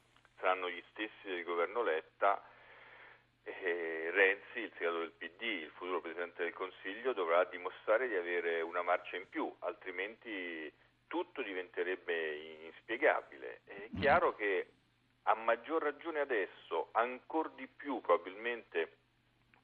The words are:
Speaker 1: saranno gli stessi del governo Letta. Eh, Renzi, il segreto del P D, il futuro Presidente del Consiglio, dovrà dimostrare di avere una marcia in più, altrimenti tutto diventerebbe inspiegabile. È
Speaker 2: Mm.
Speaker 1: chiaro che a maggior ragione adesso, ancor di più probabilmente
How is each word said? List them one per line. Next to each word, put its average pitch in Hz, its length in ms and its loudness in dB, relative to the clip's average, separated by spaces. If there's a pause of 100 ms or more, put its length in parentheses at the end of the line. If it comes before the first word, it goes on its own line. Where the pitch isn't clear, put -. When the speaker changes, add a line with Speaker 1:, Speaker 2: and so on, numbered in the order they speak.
(400)
Speaker 1:
saranno 92 300 2
gli 87 120 -6 (100)
stessi - 360 -8
del 87 160 -2
governo 87 400 2
Letta. 95 580 2 (1040)
Eh, 82 680 -2
Renzi, 98 480 4
il 101 140 -6
segreto 85 260 0
del 82 120 -4
P - 260 -10
D, - 40 -18
il 90 340 -4
futuro 90 260 -2
Presidente 85 420 -6
del 85 100 0
Consiglio, 101 600 -4
dovrà 87 320 4
dimostrare 92 640 0
di 110 80 -2
avere 85 460 0
una 85 200 -2
marcia 90 360 0
in 92 120 -10
più, - 300 -4
altrimenti 90 1120 -6 (360)
tutto 165 340 -4
diventerebbe 90 960 -2 (300)
inspiegabile. 82 1000 -2
È - 300 -12
Speaker 2:
Mm. - 40 -4
Speaker 1:
chiaro 143 360 6
che 98 320 0 (560)
a 104 120 6
maggior 117 480 0
ragione 147 380 -4
adesso, 98 720 -2
ancor 127 580 0
di 131 160 -12
più - 340 -6
probabilmente 92 960 0 (680)